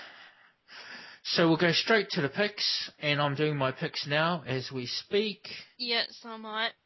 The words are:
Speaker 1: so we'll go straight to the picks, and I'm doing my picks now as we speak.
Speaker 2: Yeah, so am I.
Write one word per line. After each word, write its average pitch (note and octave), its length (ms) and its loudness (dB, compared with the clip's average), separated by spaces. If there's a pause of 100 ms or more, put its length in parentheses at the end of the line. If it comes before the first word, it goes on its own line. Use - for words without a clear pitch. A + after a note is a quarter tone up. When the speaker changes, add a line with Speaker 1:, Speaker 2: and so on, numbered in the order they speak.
(1200)
Speaker 1:
so E3+ 240 4
we'll D#3+ 80 8
go E3+ 160 6
straight G#3 380 2
to F3+ 100 0
the C#3 80 2
picks, - 600 -2 (100)
and D3 200 2
I'm C#3+ 140 2
doing D3+ 220 2
my C3 160 2
picks - 340 -6
now D#3 400 2
as C3 240 -4
we B2+ 160 -4
speak. G3+ 600 -2 (300)
Speaker 2:
Yeah, A#3+ 320 0
so - 240 -16
am A3 120 -12
I. A3 240 -2 (160)